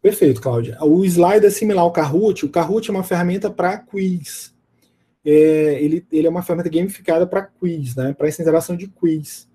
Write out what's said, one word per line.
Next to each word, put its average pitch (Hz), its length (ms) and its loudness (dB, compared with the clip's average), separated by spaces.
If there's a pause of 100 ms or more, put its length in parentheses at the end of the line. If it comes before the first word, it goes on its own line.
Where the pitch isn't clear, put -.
perfeito, 185 400 2
Cláudia. 120 400 -2
O 160 220 4
Slido 185 420 4
é 202 40 6
similar 202 340 0
ao 170 80 2
Kahoot. 175 520 0
O 143 60 -4
Kahoot 180 380 -2
é 214 40 -6
uma 190 120 -4
ferramenta 180 460 -2
pra 190 280 -4
quiz. 185 760 -8 (720)
É, 151 580 4
ele, 160 300 -2
ele 156 140 2
é 165 40 2
uma 180 120 -4
ferramenta 175 280 -4
gamificada 170 560 -2
pra 190 160 -4
quiz, 160 540 -8
né? 131 180 -4
Pra 147 140 -2
essa 151 120 -6
interação 165 360 0
de 185 120 -10
quiz. 156 680 -4